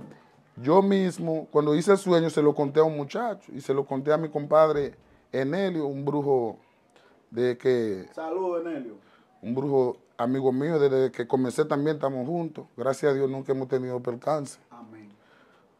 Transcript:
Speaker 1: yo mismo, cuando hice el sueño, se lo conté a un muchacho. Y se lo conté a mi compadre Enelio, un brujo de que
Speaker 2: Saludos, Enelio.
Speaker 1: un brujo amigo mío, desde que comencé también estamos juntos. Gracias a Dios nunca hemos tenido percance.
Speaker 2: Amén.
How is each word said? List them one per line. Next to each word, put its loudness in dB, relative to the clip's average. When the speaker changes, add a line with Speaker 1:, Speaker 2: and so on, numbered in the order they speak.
Speaker 1:
yo 6
mismo, 0
cuando 4
hice 4
el 6
sueño, 2
se 0
lo 6
conté 2
a 6
un -2
muchacho. -8
Y -12
se -2
lo 0
conté -2
a 4
mi -2
compadre 2
Enelio, -2
un -6
brujo 0
de 0
que 0
Speaker 2:
Saludos, -4
Enelio. -10
Speaker 1:
un -6
brujo 0
amigo 0
mío, 0
desde 4
que -6
comencé 0
también 0
estamos -4
juntos. -6
Gracias 0
a 0
Dios 0
nunca -4
hemos -4
tenido -2
percance. -4
Speaker 2:
Amén. -20